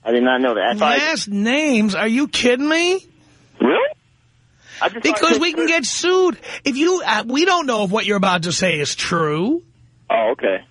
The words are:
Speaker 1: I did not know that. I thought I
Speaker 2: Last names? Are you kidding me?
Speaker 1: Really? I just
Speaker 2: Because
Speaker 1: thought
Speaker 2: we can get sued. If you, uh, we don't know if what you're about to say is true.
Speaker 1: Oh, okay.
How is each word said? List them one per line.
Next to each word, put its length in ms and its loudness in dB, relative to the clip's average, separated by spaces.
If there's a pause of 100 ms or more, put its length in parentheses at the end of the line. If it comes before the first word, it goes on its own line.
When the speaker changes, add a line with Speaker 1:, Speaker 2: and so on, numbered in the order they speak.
Speaker 1:
I 60 -2
did 140 4
not 160 2
know 140 2
that. 180 0
I 20 -2
thought 180 2
I 60 2
Speaker 2:
Last 300 -2
names? 640 0
Are 140 -2
you 180 0
kidding 420 0
me? 360 0 (560)
Speaker 1:
Really? 280 2 (920)
I 100 0
just 120 -12
Speaker 2:
Because 280 2
Speaker 1:
thought 100 2
Speaker 2:
we 140 -2
can 120 -2
get 200 0
sued. 520 0 (240)
If 140 -2
you, 280 2
uh, 220 0
we 200 0
don't 180 2
know 200 0
if 60 -4
what 140 -2
you're 140 0
about 240 2
to 100 -4
say 260 0
is 160 -4
true. 680 -2 (480)
Speaker 1:
Oh, 240 2
okay. 240 -2 (120)